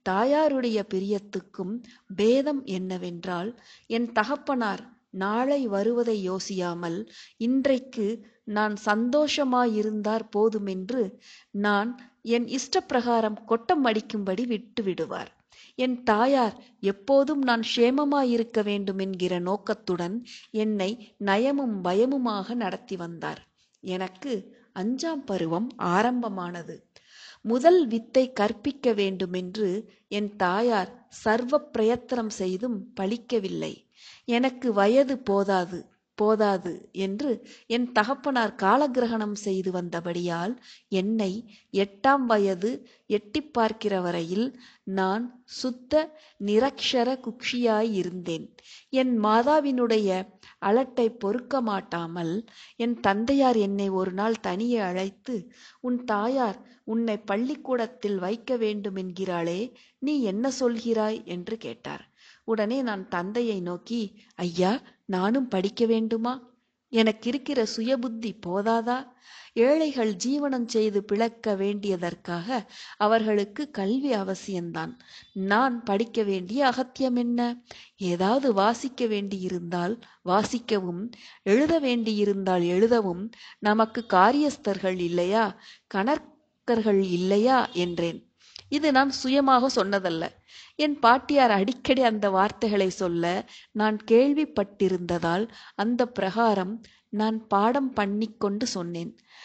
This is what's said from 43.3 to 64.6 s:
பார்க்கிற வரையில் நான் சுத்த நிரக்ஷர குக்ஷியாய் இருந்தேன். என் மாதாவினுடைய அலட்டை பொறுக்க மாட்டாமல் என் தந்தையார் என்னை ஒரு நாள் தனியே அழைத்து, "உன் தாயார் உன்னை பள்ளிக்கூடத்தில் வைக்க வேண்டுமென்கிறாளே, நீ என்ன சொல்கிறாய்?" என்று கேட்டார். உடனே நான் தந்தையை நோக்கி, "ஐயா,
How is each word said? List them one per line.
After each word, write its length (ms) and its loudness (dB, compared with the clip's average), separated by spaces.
பார்க்கிற 480 0
வரையில் 600 -2
நான் 640 -2
சுத்த 760 -4
நிரக்ஷர 760 0
குக்ஷியாய் 720 0
இருந்தேன். 640 -6
என் 360 2
மாதாவினுடைய 1040 2
அலட்டை 420 2
பொறுக்க 520 -2
மாட்டாமல் 840 -4
என் 240 -2
தந்தையார் 560 4
என்னை 320 0
ஒரு 240 -2
நாள் 280 -2
தனியே 380 -2
அழைத்து, 720 -6
"உன் 240 -4
தாயார் 640 -2
உன்னை 340 -2
பள்ளிக்கூடத்தில் 1000 -4
வைக்க 380 -4
வேண்டுமென்கிறாளே, 1160 -4
நீ 220 -2
என்ன 300 -2
சொல்கிறாய்?" 640 0
என்று 320 -8
கேட்டார். 580 -14
உடனே 380 -2
நான் 260 -4
தந்தையை 520 -2
நோக்கி, 640 -6
"ஐயா, 460 0